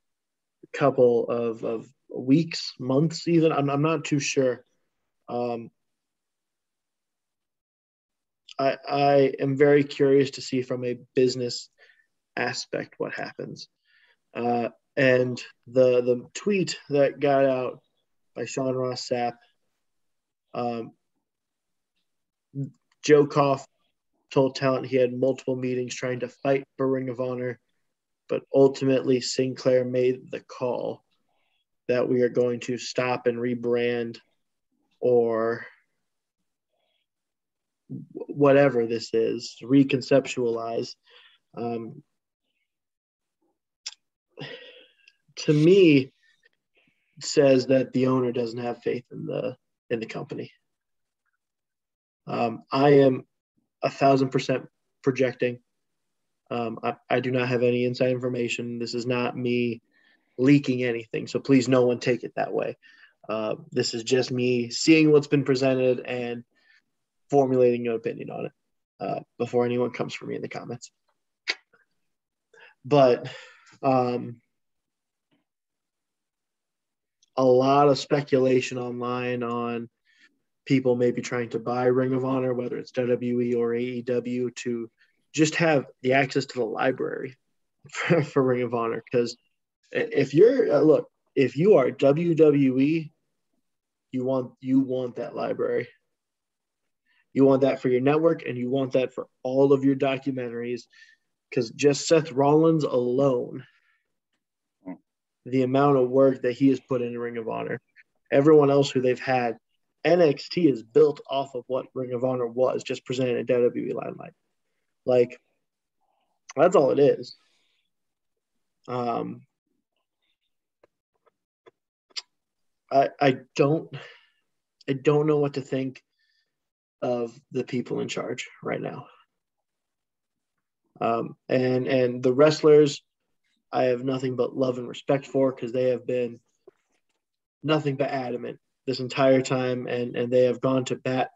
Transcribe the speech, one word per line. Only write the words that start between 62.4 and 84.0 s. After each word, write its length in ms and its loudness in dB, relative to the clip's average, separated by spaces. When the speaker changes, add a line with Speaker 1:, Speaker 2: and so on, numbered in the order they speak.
Speaker 1:
way. 240 -4
Uh, 260 -4
this 220 -2
is 100 -6
just 280 0
me 380 -2
seeing 420 4
what's 160 6
been 180 0
presented 560 2
and 420 -8
formulating 580 4
an 60 -2
opinion 360 -6
on 180 -10
it, 40 -12
uh, 200 -6
before 280 -2
anyone 260 -2
comes 220 -8
for 120 -14
me 100 -8
in 60 -8
the 80 -12
comments. 420 -14
But, 460 4
um, 600 -2
a 40 2
lot 440 4
of 120 4
speculation 800 0
online 640 -6
on 460 -6
people 300 2
maybe 260 0
trying 280 -6
to 100 -6
buy 260 -4
Ring 280 2
of 120 -2
Honor, 280 -2
whether 240 -6
it's 140 -14
W 220 -2
W 280 -2
E 120 -2
or 220 -2
A 40 -4
E 220 -6